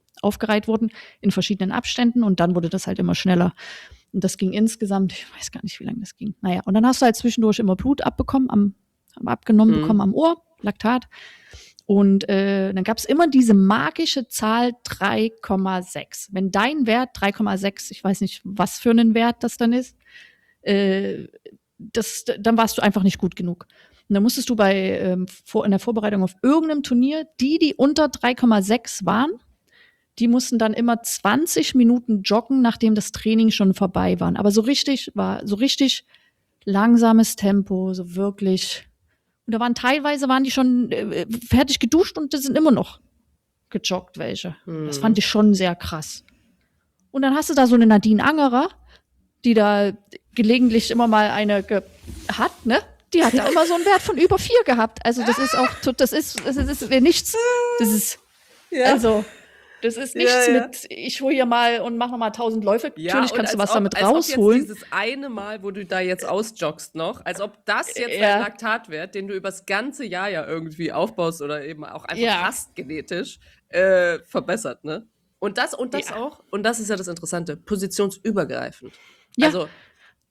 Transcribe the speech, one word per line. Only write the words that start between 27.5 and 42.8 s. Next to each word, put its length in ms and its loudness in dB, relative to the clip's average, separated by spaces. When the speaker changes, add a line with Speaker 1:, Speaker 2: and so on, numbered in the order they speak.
Speaker 1:
die 140 2
unter 340 2
drei 260 -2
Komma 280 4
sechs 440 -2
waren, 260 2
die 100 2
mussten 300 2
dann 140 2
immer 300 0
zwanzig 720 -2
Minuten 460 4
joggen, 400 0
nachdem 340 2
das 160 -4
Training 400 2
schon 220 2
vorbei 480 0
war. 160 0
Aber 140 2
so 100 2
richtig 540 -2
war, 300 -6
so 100 -4
richtig 500 0
langsames 720 4
Tempo, 580 0
so 220 -10
wirklich. 720 -2
Und 100 -4
da 40 -2
waren 160 0
teilweise, 540 -2
waren 160 2
die 60 -4
schon, 400 2
äh, 340 -4
fertig 340 2
geduscht 380 2
und 160 -6
das 100 -4
sind 140 -2
immer 140 6
noch 300 0